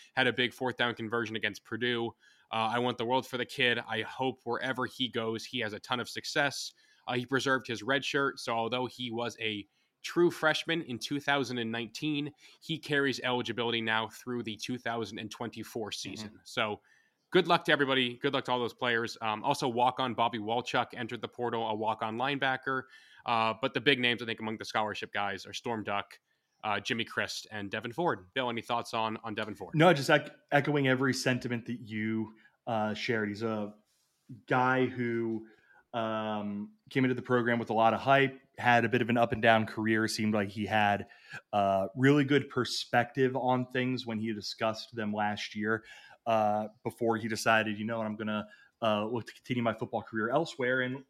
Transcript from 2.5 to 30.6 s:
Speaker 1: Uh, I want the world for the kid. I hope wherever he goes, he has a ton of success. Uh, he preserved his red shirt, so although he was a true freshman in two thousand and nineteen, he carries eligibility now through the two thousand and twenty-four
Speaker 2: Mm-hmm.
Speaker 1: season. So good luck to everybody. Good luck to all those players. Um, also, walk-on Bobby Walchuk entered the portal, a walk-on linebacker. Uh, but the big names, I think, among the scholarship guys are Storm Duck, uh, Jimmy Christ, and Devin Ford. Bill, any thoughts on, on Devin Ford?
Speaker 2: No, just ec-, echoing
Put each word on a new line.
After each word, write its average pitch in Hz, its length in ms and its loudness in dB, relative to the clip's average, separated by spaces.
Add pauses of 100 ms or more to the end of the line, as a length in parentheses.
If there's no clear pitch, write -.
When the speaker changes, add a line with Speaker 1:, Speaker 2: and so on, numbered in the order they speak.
Speaker 1:
Uh, 110 220 0
I 120 60 2
want 123 180 0
the 117 80 -2
world 127 220 0
for 127 100 -6
the 120 80 -4
kid. 120 420 2
I 110 140 -4
hope 131 420 -4
wherever 123 440 -2
he 131 200 -4
goes, 113 380 -4
he 127 140 -8
has 107 140 -4
a 101 60 -8
ton 123 200 -4
of 107 100 -6
success. - 640 -2 (340)
Uh, 123 60 -2
he 123 140 -2
preserved 131 400 2
his 107 160 -6
red 135 200 0
shirt, 139 360 -2
so 123 140 -4
although 117 340 0
he 123 240 -8
was 117 280 -4
a 107 280 -4 (340)
true 175 300 4
freshman 160 520 0
in 120 140 -8
two 143 220 -4
thousand 135 400 0
and 113 120 -2
nineteen, 143 600 -4 (280)
he 160 200 -4
carries 139 440 0
eligibility 117 580 0
now 110 260 2
through 120 340 -8
the 110 140 -6
two 127 240 -6
thousand 113 400 -6
and 110 100 -8
twenty-four 110 640 -8
Speaker 2:
Mm-hmm. - 180 -8
Speaker 1:
season. 107 220 -10 (120)
So 107 380 -4 (500)
good 175 160 6
luck 170 180 4
to 165 60 4
everybody. 131 460 4
Good 139 160 0
luck 131 120 0
to 131 60 -2
all 123 80 2
those 117 140 -2
players. 117 480 0
Um, 107 220 -2
also, 139 240 2
walk-on 123 480 2
Bobby 117 240 0
Walchuk 120 560 -2
entered 120 260 -8
the 117 60 -6
portal, 117 400 -4
a 110 80 -4
walk-on 110 420 -4
linebacker. 131 680 -2 (400)
Uh, 113 380 2
but - 140 0
the 139 60 -2
big 139 180 4
names, 120 240 2
I - 20 -8
think, 110 140 -6
among 110 180 -6
the 101 80 -10
scholarship 107 480 -4
guys 101 320 -4
are 101 80 -14
Storm 113 300 -6
Duck, 101 340 -6 (460)
uh, 104 160 0
Jimmy 113 260 -2
Christ, - 460 -4
and 101 180 -6
Devin 110 240 -6
Ford. 123 400 -2
Bill, 131 160 -2
any 117 140 -4
thoughts 120 320 -4
on, 110 280 0
on 110 120 -8
Devin 107 180 -4
Ford? 92 220 -8
Speaker 2:
No, 170 180 8
just 143 160 -2
ec-, 147 220 4 (200)
echoing 143 360 4